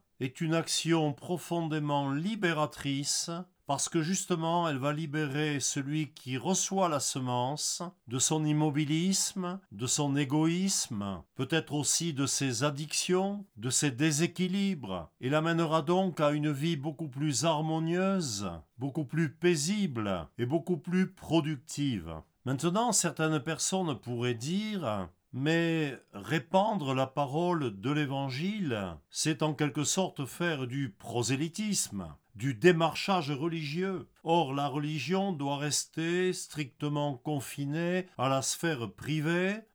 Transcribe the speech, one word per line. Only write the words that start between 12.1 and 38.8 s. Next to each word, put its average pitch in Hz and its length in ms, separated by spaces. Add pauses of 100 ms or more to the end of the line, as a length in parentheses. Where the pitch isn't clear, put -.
de 135 140
ses 131 380
addictions, 180 840 (100)
de 113 140
ses 143 220
déséquilibres, 160 1200 (100)
et 127 100
l'amènera 160 500
donc 180 400
à 147 120
une 151 180
vie 151 260
beaucoup 151 320
plus 135 360
harmonieuse, 160 1080 (280)
beaucoup 139 260
plus 156 280
paisible 151 960 (100)
et 113 60
beaucoup 160 320
plus 185 360
productive. 139 1000 (320)
Maintenant, 170 480
certaines 156 480
personnes 160 540
pourraient 120 400
dire : « 143 720 (240)
Mais 160 640 (160)
répandre 147 800
la 131 120
parole 143 720
de 127 100
l'Évangile, 139 1080 (120)
c'est - 340
en 151 120
quelque 147 300
sorte 151 420
faire 151 400
du 131 240
prosélytisme, 131 1160 (260)
du 120 200
démarchage 165 760
religieux. 165 800 (160)
Or, 160 300
la 143 120
religion 151 680
doit 143 260
rester 170 760
strictement 147 800
confinée 156 920 (100)
à 127 140
la 135 100
sphère 131 500